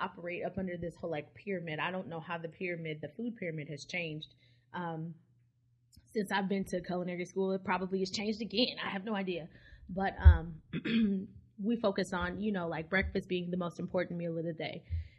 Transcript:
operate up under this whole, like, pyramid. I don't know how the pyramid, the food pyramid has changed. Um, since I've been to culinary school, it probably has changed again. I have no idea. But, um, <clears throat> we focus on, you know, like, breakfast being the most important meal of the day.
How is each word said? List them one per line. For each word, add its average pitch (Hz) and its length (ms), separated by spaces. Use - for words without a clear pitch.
operate 175 440
up 185 120
under 185 200
this 170 220
whole, 175 120
like, 151 240
pyramid. 170 440
I 160 120
don't 185 180
know 165 100
how 170 200
the 165 100
pyramid, 165 520
the 147 140
food 233 220
pyramid 160 320
has 143 160
changed. 160 480
Um, 165 400
since 208 180
I've 196 180
been 196 160
to 180 160
culinary 180 440
school, 190 280
it 190 100
probably 185 360
has 185 120
changed 214 300
again. 214 440
I - 60
have 196 140
no 220 100
idea. 180 320
But, 190 320
um, 170 340
<clears throat> 202 540
we 233 140
focus 196 360
on, 180 280
you 214 100
know, 180 160
like, 160 220
breakfast 190 400
being 175 220
the 180 60
most 175 220
important 175 400
meal 165 180
of 165 60
the 170 100
day. 156 300